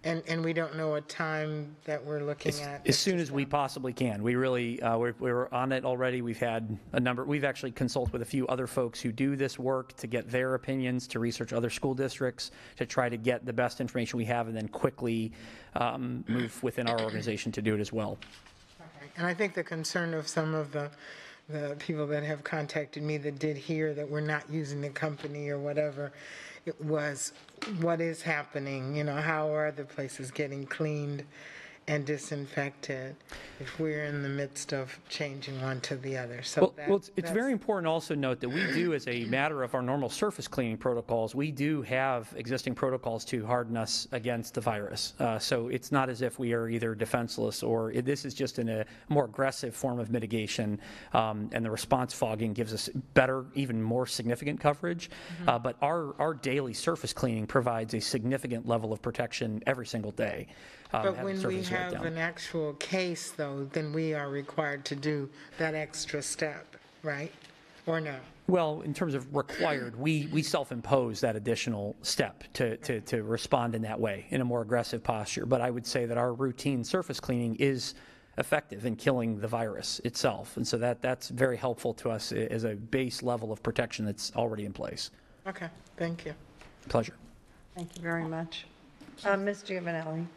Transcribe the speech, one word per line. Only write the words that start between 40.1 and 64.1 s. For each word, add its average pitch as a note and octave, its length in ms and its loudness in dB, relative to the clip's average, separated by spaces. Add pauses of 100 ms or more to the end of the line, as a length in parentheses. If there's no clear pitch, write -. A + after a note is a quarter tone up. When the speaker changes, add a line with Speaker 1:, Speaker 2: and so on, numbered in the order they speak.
Speaker 2:
cleaning A2+ 300 0
protocols, A#2 580 2
we D3 160 0
do C#3+ 320 2
have B2+ 540 0
existing B2+ 360 -2
protocols B2 520 0
to A2+ 200 -2
harden A#2 320 2
us - 360 0
against A#2 420 -2
the B2 60 0
virus. G#2+ 580 0
Uh, A2+ 180 4
so A#2+ 300 2
it's B2+ 240 -2
not C3+ 180 4
as A#2+ 140 -2
if A#2+ 160 -2
we A#2+ 140 2
are A2+ 160 2
either A2+ 260 0
defenseless A2+ 640 0
or, A2+ 300 2
it, A#2+ 120 2
this C#3 220 0
is C3 80 -6
just - 240 -2
in A#2 100 0
a A2 160 0 (260)
more C#3+ 160 6
aggressive C3 500 0
form B2 240 0
of A2 100 -2
mitigation, G#2+ 680 0 (340)
um, G#2+ 400 2
and A#2 100 2
the A2+ 80 0
response B2+ 440 2
fogging A2 360 2
gives A2 220 0
us - 160 -2 (240)
better, C3 400 8
even B2+ 260 2
more A#2 280 4
significant A#2+ 520 0
coverage. E3+ 520 2
Speaker 1:
Mm-hmm. E3+ 380 0
Speaker 2:
Uh, A#2+ 100 6
but A#2+ 240 -2
our, D3+ 360 0
our D#3 140 4
daily C3 400 0
surface - 400 0
cleaning A2+ 320 2
provides A#2 480 2
a A2 80 0
significant A#2+ 680 0
level A2+ 240 2
of G#2 120 -4
protection A#2 640 -2
every B2+ 180 0
single G#2+ 260 -4
day. G2+ 360 -2 (460)
Um, A3 100 2
Speaker 1:
But G3 120 2
Speaker 2:
having B2+ 100 -6
Speaker 1:
when G3 100 -2
we F#3+ 60 -2
Speaker 2:
surfaces F#3 300 0
wiped F#3 120 0
Speaker 1:
have F3+ 100 -4
Speaker 2:
down. - 120 -4
Speaker 1:
an E3 120 -2
actual D#3+ 560 -2
case, F3 580 -2
though, C#3 420 -4
then D#3 180 0
we D#3+ 220 0